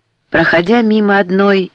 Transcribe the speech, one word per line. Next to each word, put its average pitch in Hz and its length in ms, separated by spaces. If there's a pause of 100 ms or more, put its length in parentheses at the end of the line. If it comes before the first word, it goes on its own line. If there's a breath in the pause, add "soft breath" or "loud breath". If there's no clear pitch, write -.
(320)
Проходя 170 480
мимо 214 380
одной 190 560